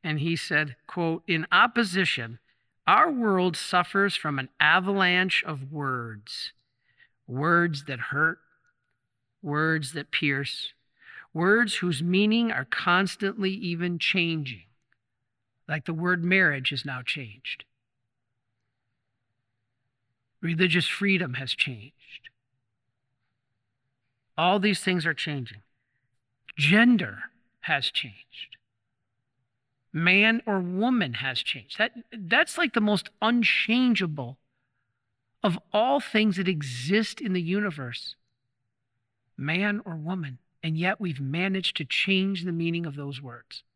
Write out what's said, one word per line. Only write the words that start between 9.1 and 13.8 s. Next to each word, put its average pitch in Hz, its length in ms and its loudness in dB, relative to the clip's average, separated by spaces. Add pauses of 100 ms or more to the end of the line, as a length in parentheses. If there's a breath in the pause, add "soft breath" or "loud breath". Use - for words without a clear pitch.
words 156 500 -2
that 143 180 -10
pierce, 139 600 -2 (600 loud breath)
words 196 440 2
whose 165 260 -2
meaning 214 480 2
are 135 140 -4
constantly 190 880 0
even 175 480 -4